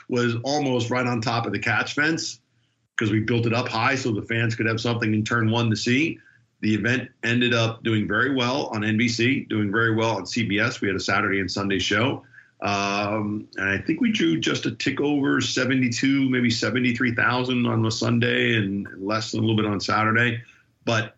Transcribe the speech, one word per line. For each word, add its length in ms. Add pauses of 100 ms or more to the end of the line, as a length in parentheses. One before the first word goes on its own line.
was 340
almost 460
right 180
on 140
top 240
of 80
the 60
catch 340
fence, 480 (560)
'cause 120
we 120
built 240
it 80
up 160
high 260
so 160
the 100
fans 320
could 120
have 160
something 320
in 100
turn 260
one 200
to 80
see. 420 (400)
The 160
event 340 (140)
ended 320
up 280
doing 240
very 280
well 320
on 160
N 140
B 100
C, 420
doing 220
very 240
well 220
on 100
C 160
B 160
S. 220
We 80
had 80
a 20
Saturday 400
and 100
Sunday 300
show. 440 (380)
Um, 840 (100)
and 120
I 100
think 220
we 100
drew 280
just 280
a 40
tick 280
over 420
seventy-two, 880
maybe 220
seventy-three 640
thousand 500
on 160
the 100
Sunday 640
and 300 (120)
less 320
than 80
a 20
little 140
bit 100
on 140
Saturday. 640 (420)
But 320